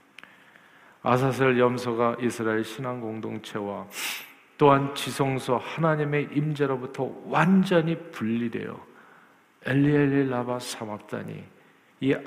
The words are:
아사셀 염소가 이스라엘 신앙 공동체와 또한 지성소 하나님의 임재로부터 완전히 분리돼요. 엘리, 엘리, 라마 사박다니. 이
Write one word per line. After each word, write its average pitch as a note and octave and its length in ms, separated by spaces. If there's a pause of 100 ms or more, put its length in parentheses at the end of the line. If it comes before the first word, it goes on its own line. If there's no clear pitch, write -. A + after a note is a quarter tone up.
(1040)
아사셀 B2+ 560
염소가 A#2+ 600
이스라엘 A2 440
신앙 B2 360
공동체와 A2 840 (720)
또한 C#3 360
지성소 C3 640
하나님의 D3 760
임재로부터 C#3 800 (160)
완전히 E3 680 (140)
분리돼요. A2+ 680 (840)
엘리, C#3+ 300
엘리, C#3 340
라마 B2 300
사박다니. G#2+ 840 (560)
이 C3+ 160 (100)